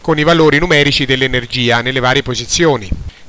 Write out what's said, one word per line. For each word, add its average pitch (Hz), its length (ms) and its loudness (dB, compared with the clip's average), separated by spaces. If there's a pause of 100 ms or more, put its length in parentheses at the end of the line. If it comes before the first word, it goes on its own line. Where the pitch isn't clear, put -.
con 156 180 0
i 151 40 0
valori 156 360 4
numerici 143 460 0
dell'energia 127 720 0
nelle 127 220 -2
varie 127 200 2
posizioni. 120 680 -2 (400)